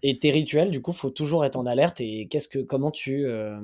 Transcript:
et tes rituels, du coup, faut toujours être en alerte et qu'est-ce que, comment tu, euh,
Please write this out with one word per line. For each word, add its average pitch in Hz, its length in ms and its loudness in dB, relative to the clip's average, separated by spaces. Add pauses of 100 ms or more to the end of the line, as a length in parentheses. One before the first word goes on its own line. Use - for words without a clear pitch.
et 135 160 2
tes 151 120 4
rituels, 156 400 4
du 135 120 -2
coup, 170 100 -4
faut 143 160 -4
toujours 151 380 0
être 135 100 -2
en 127 80 -2
alerte 135 380 2
et 110 260 -6
qu'est-ce 147 180 -2
que, - 120 -4
comment 135 320 0
tu, 139 340 -2
euh, 107 400 -4